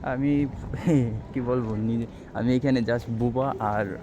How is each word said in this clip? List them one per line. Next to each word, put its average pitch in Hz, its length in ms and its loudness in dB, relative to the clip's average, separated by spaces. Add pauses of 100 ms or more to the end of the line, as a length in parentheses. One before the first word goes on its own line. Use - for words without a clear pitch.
আমি 143 420 2 (260)
<laughs> 120 640 2
কি 131 80 -2
বলবো, 120 340 0
নিজে, 113 300 0 (280)
আমি 120 220 2
এখানে 131 260 4
just 117 280 0
বোবা 120 500 0
আর 104 440 0